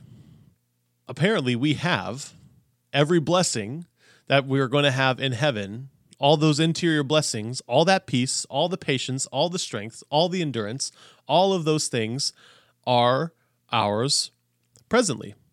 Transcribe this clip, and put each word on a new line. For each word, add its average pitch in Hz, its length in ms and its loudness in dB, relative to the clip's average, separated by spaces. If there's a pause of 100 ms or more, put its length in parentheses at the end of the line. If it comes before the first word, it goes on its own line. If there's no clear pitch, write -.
(1080)
Apparently, 143 480 0
we 143 180 0
have 123 600 -4 (600)
every 151 260 4
blessing 151 680 -2 (400)
that 139 180 4
we're 135 220 0
gonna 143 240 2
have 131 280 0
in 135 120 -2
heaven, 117 580 -4 (300)
all 147 180 6
those 151 220 4
interior 160 420 2
blessings, 127 600 -2
all 135 240 2
that 190 200 2
peace, - 400 -2
all 160 240 -2
the 180 80 -6
patience, 131 540 -4
all 147 180 0
the 180 80 -8
strength, 113 540 -10
all 160 180 2
the 180 140 -2
endurance, 117 480 -6 (360)
all 185 260 4
of 170 120 -2
those 156 220 0
things 117 460 -4 (520)
are 123 480 2 (380)
ours 110 580 0 (600)
presently. 156 440 0 (200)